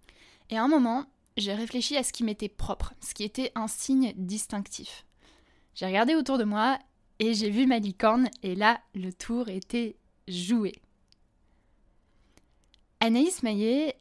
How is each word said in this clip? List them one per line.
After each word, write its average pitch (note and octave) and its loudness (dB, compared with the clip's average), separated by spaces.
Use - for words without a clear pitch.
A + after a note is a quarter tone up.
Et A3 -4
à A3 2
un C4 4
moment, C4+ 4
j'ai G3+ -2
réfléchi A#3 -4
à C4 2
ce - -4
qui - -6
m'était G#3+ -4
propre, - -6
ce - -10
qui G#3 -8
était B3+ -4
un A3+ -4
signe C4 0
distinctif. - -8
J'ai F3+ -8
regardé A3 4
autour C4+ 2
de A3+ 2
moi G#3+ 0
et A3+ 2
j'ai G#3 0
vu A#3 4
ma B3 4
licorne A3 2
et F3+ -4
là, G#3+ 4
le F#3 -6
tour A#3 -6
était G#3+ -4
joué. F#3+ 0
Anaïs A#3+ 2
Maillet, A#3 0